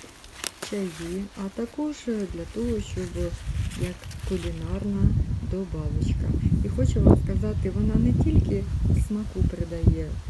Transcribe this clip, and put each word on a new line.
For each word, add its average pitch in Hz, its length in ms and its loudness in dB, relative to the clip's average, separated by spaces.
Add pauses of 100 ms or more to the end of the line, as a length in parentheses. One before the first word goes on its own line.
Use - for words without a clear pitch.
(720)
чаї, 185 540 -4 (200)
а 190 40 -4
також 294 480 -6 (100)
для 185 380 -4 (100)
того, 226 260 -2
щоб 175 500 -4 (520)
як 180 120 -2 (340)
кулінарна 185 800 0 (420)
добавочка. - 760 -2 (360)
І - 40 -2
хочу - 320 2
вам 196 240 10
сказати, 196 460 0
вона 214 240 2
не 233 300 4
тільки 196 400 4 (440)
смаку 208 420 0
придає 165 580 0 (220)